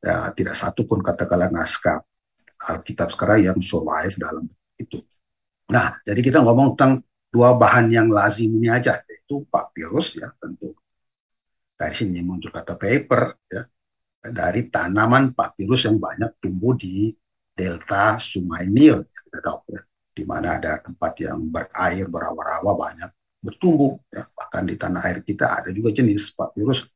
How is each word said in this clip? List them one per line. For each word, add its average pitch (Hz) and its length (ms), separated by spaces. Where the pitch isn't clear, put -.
ya, 85 320
tidak - 240
satu - 240
pun 101 160
katakanlah 90 480
naskah - 560
Alkitab 85 480
sekarang 104 240
yang 92 240
survive 80 560
dalam 76 240
bentuk - 320
itu. - 240
Nah, - 400
jadi 104 160
kita 135 240
ngomong 123 320
tentang 135 240
dua 120 240
bahan 117 320
yang 113 240
lazim 104 400
ini 113 160
aja, 123 400
yaitu - 400
papirus - 720
ya, - 160
tentu - 400
dari - 160
sini 90 240
muncul 92 320
kata - 240
paper 120 460
ya, 92 160
dari 90 480
tanaman 113 640
papirus 101 520
yang 107 120
banyak - 400
tumbuh 95 360
di 98 360
delta 95 640
Sungai 90 500
Nil, 127 320
ya, - 180
kita - 100
tahu - 200
ya, - 100
di - 140
mana 80 340
ada 78 220
tempat 82 280
yang 76 240
berair, 90 640
berawa-rawa, 82 640
banyak - 340
bertumbuh 143 540
ya, - 120
bahkan - 320
di - 120
tanah 90 300
air 90 140
kita 92 400
ada - 80
juga 107 240
jenis 107 420
papirus. 117 480